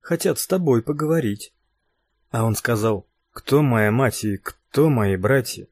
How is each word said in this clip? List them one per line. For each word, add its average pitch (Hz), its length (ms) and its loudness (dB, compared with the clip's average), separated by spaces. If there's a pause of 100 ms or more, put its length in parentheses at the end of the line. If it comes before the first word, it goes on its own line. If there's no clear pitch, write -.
хотят 170 320 -2
с - 80 -8
тобой 147 360 2
поговорить". 147 680 -4 (760)
А 113 140 -2
он 110 100 0
сказал: 110 540 -2 (240)
"Кто - 300 0
моя 113 280 4
мать 120 320 0
и 104 140 -2
кто - 520 -2
мои 104 280 2
братья?" 117 540 -2